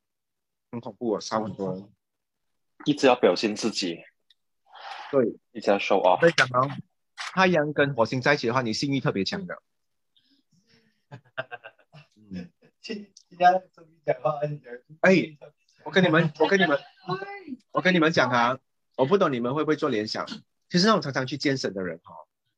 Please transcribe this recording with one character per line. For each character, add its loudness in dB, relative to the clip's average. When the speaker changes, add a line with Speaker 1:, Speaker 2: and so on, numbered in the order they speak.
Speaker 1:
很 -10
恐 -14
怖 -4
哦， -4
烧 -4
很 -8
多。 -8
Speaker 2:
一 0
直 2
要 8
表 4
现 -2
自 -4
己。 -6
Speaker 1:
对。 0
Speaker 2:
一 -14
直 -2
要 4
show 0
off。 4
Speaker 1:
我 6
在 2
讲 2
哦， 0
太 0
阳 2
跟 2
火 4
星 -2
在 4
一 0
起 -2
的 0
话， 2
你 -2
性 -2
欲 0
特 0
别 0
强 -6
的。 -12
嗯。 -14
Speaker 3:
<laughs> -2
哎， 2
Speaker 1:
我 -12
跟 2
你 4
们， 2
我 4
跟 2
你 4
们， 2
我 -2
跟 2
你 4
们 4
讲 2
啊， 0
我 4
不 4
懂 2
你 -4
们 -2
会 -2
不 -2
会 2
做 -2
联 -2
想。 -6
其 0
实 4
那 6
种 2
常 -8
常 -2
去 -6
健 0
身 -4
的 -8
人 -8
哈， -20